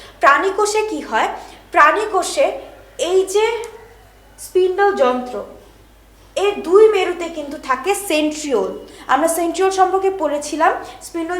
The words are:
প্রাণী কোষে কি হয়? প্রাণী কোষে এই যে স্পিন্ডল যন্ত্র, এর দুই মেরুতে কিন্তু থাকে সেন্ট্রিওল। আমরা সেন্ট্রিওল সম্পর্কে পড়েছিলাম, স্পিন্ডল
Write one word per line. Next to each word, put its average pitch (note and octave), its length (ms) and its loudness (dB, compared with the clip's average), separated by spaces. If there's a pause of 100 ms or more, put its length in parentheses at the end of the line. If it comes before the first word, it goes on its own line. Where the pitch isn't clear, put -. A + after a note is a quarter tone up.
(220)
প্রাণী D#4+ 360 4
কোষে G#4+ 220 0 (100)
কি D4 180 -6
হয়? A#3 200 0 (460)
প্রাণী D#4+ 300 4 (100)
কোষে E4 320 0 (600)
এই F#4 100 2 (160)
যে G#4+ 100 4 (1040)
স্পিন্ডল F#4 440 2 (120)
যন্ত্র, B3 340 -2 (1080)
এর G4+ 100 0 (120)
দুই F#4+ 180 8 (100)
মেরুতে F4 320 -2 (120)
কিন্তু C#4+ 180 -10 (120)
থাকে C4 240 -2 (180)
সেন্ট্রিওল। D4+ 600 -2 (440)
আমরা D4+ 140 2 (100)
সেন্ট্রিওল F4 400 0
সম্পর্কে F#4+ 320 2 (120)
পড়েছিলাম, D4 500 0 (340)
স্পিন্ডল E4+ 340 -6